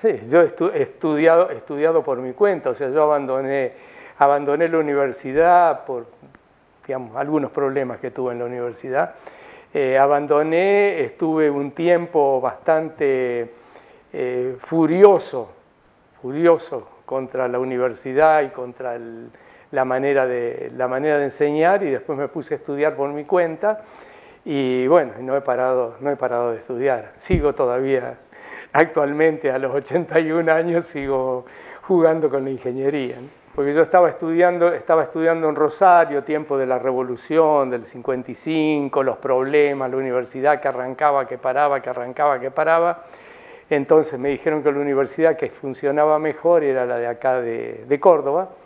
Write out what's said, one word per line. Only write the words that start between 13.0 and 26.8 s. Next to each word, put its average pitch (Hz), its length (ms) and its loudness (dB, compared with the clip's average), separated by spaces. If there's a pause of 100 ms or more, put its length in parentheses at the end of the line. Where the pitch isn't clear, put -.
eh, 127 480 -6
furioso, 165 920 2 (680)
furioso 147 680 0 (180)
contra 127 420 -6
la 123 100 -4
universidad 131 840 0
y 135 80 -4
contra 123 460 -10
el, 117 340 -16 (420)
la 135 120 0
manera 131 420 0
de, 120 500 -4
la 127 120 -2
manera 147 300 0
de 143 60 0
enseñar, 156 580 0
y 165 80 -2
después 135 280 -4
me 143 100 -4
puse 151 260 -8
a - 40 -4
estudiar 147 360 -2
por 139 160 -4
mi 147 140 -8
cuenta, 180 560 -2 (640)
y 127 420 0
bueno, 139 340 4
no 131 160 -4
he 139 40 -2
parado, 127 580 -2
no 143 140 -4
he 135 40 -4
parado 120 360 -2
de 110 60 -8
estudiar. 123 580 -4